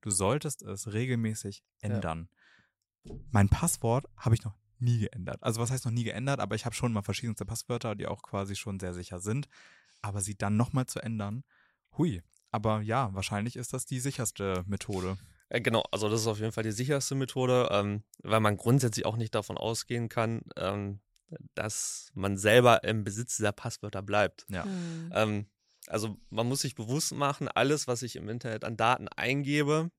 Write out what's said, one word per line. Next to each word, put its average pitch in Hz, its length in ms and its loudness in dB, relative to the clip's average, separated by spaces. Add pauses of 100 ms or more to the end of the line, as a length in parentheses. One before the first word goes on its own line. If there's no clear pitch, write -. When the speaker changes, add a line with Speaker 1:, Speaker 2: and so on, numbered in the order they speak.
Speaker 1:
du 110 80 -4
solltest 107 520 2
es 101 300 -8
regelmäßig 110 680 -2 (200)
Speaker 2:
Ja. 107 60 -4
Speaker 1:
ändern. 85 400 -2 (1000)
Mein 101 180 8
Passwort 123 560 2 (120)
habe 113 180 4
ich - 100 -4
noch 107 100 -6 (240)
nie 120 220 4
geändert. - 420 -6
Also 113 180 0
was 117 100 0
heißt 127 160 -2
noch 117 60 -2
nie 117 120 0
geändert, 127 360 -2
aber 101 160 -2
ich 107 100 -4
habe 117 80 -4
schon 120 180 0
mal 107 100 0
verschiedenste 104 440 -4
Passwörter, 113 480 -4
die 101 120 -6
auch - 160 -6
quasi 98 320 -4
schon 98 240 -6
sehr 92 160 -6
sicher 90 240 -8
sind. 110 300 -2 (540)
Aber 104 180 -4
sie 101 160 -6
dann 104 200 2
nochmal 123 300 2
zu - 140 -6
ändern, 110 440 -6 (520)
hui. 147 260 0 (280)
Aber 107 320 2
ja, 110 320 0
wahrscheinlich 104 420 -2
ist 123 160 -8
das 131 140 -4
die 127 140 -4
sicherste 101 680 -2
Methode. 95 500 -2 (320)
Speaker 2:
Äh, 120 120 -2
genau, 113 320 2
also 104 160 0
das 110 140 2
ist 110 40 0
auf 107 140 0
jeden 110 120 -2
Fall 113 120 -4
die 110 80 -2
sicherste 131 420 0
Methode, 127 560 2
ähm, 104 320 2 (200)
weil 110 180 4
man 104 160 4
grundsätzlich 120 500 2
auch 107 100 0
nicht 113 180 -4
davon 107 220 -2
ausgehen 117 520 -2
kann, 113 340 0 (140)
ähm, 101 440 -2 (540)
dass - 600 -6
man 98 220 0
selber 113 480 8
im 107 200 0
Besitz 104 320 -6
dieser 104 160 2
Passwörter 104 500 -8
bleibt. 101 460 0
Speaker 1:
Ja. 92 160 -4
Speaker 3:
Hm. 165 500 -6
Speaker 2:
Ähm, 104 320 2 (400)
also 107 320 -4 (120)
man 113 180 -2
muss 135 120 -2
sich 135 140 -4
bewusst 123 400 -2
machen, 143 340 -2
alles, 139 380 2
was 120 160 -2
ich 120 140 -8
im - 120 -10
Internet 113 360 -6
an 113 120 -4
Daten 113 320 2
eingebe 143 920 2